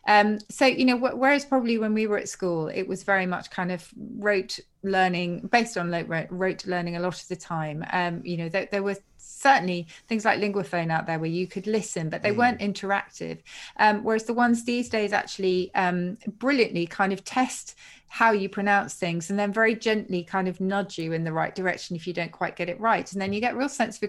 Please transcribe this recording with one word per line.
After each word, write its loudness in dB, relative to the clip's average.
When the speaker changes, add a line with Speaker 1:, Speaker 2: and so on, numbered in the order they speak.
Speaker 1:
Um, 6
so, 2
you 4
know, 4
wh-, 0
whereas 4
probably 2
when 0
we 2
were 2
at -6
school, -2
it -4
was -6
very 2
much -4
kind -4
of -6
rote 0
learning, 2
based 4
on -2
lo-, -2
ro-, -2
rote -2
learning -2
a -4
lot -2
of -18
the -6
time. -6
Um, -2
you -4
know, -4
there, -2
there -2
were -2
certainly 2
things -4
like 4
Linguaphone -2
out 0
there -2
where -2
you -2
could -8
listen, -2
but -6
they 2
Speaker 2:
Mm. 0
Speaker 1:
weren't 2
interactive. -4
Um, 6
whereas 0
the -2
ones 4
these -2
days 0
actually, 0
um, 0
brilliantly 2
kind 0
of -6
test -2
how 4
you 2
pronounce 2
things -4
and 0
then 2
very 4
gently 0
kind -2
of -4
nudge -2
you -4
in -2
the -2
right 0
direction -4
if -8
you -6
don't -4
quite -4
get -4
it -6
right. 2
And -4
then -2
you -2
get 0
a -4
real 0
sense -2
of -8